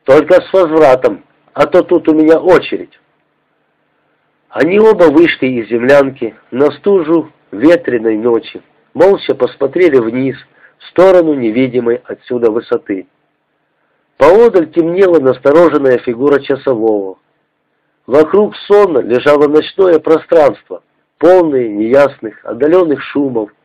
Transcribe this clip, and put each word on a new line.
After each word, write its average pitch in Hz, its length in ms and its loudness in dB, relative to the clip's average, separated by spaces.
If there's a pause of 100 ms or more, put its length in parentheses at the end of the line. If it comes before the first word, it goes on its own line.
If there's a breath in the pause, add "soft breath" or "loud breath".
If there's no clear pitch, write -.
«Только 151 380 2
с - 120 -18
возвратом, 151 720 0 (300)
а 147 140 -2
то 170 160 2
тут 170 240 -2
у 160 80 2
меня 156 240 2
очередь». 135 580 -2 (1500)
Они 170 300 -2
оба 202 320 2
вышли 151 360 0
из 120 200 -6
землянки 127 680 -2 (160)
на 135 220 -2
стужу 170 580 -2 (220)
ветреной 120 640 0
ночи, 110 480 -4 (300)
молча 180 420 0
посмотрели 135 640 -2
вниз, 127 380 -6 (400 soft breath)
в - 140 -20
сторону 180 420 2
невидимой 120 720 -4
отсюда 117 460 -4
высоты. 110 560 -8 (1080)
Поодаль 190 540 2
темнела 170 480 0
настороженная 139 800 0
фигура 131 420 -2
часового. 113 800 -4 (880)
Вокруг 156 480 0
сонно 202 440 0
лежало 143 500 0
ночное 156 500 0
пространство, 151 840 -2 (340)
полное 156 500 2
неясных, 113 800 -2
отдаленных 147 560 -2
шумов, 127 480 -6 (160)